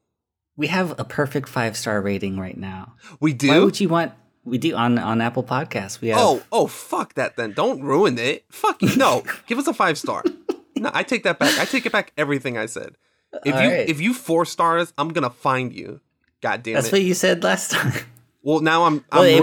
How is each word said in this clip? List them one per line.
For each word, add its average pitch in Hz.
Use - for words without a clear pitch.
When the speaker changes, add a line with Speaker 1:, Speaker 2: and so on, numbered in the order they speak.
Speaker 1:
We 151
have 175
a 113
perfect 139
five-star 110
rating 95
right 92
now. 95
Speaker 2:
We 151
do? 131
Speaker 1:
Why 151
would 196
you 190
want 165
we 123
do 139
on, 120
on 110
Apple 120
Podcasts. 127
We 117
have 110
Speaker 2:
Oh, 175
oh, 202
fuck -
that 127
then. 113
Don't 147
ruin 143
it. 123
Fuck -
you. -
No, -
Speaker 1:
<laughs> -
Speaker 2:
give 240
us 277
a 240
five 175
star. 110
No, 208
I 185
take 233
that 175
back. -
I 170
take -
it 226
back, 202
everything 139
I 110
said. -
If 143
Speaker 1:
All 131
Speaker 2:
you, -
Speaker 1:
right. -
Speaker 2:
if 147
you 214
four 170
stars, 170
I'm 151
gonna 156
find 127
you. 87
God 110
damn 113
Speaker 1:
That's 131
Speaker 2:
it. 113
Speaker 1:
what 196
you 180
said 180
last -
time. -
Speaker 2:
Well, 151
now 160
I'm, 151
Speaker 1:
Well, 165
Speaker 2:
I'm 180